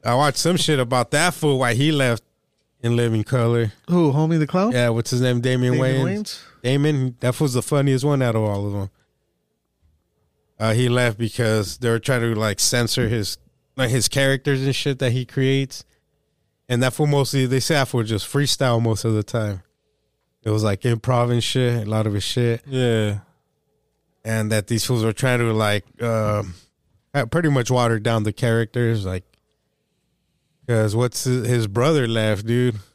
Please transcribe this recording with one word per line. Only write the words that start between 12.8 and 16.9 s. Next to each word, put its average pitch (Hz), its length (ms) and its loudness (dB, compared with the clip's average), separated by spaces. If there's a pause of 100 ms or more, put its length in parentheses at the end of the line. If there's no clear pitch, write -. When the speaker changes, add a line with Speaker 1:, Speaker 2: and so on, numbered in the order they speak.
Speaker 1:
his, 107 300 -2 (400)
like, 131 120 0
his 117 180 0
characters 135 580 0
and 135 100 0
shit 135 240 -4
that 127 120 0
he 127 140 -2
creates. 135 600 -2 (840)
And 123 160 0
that 127 100 0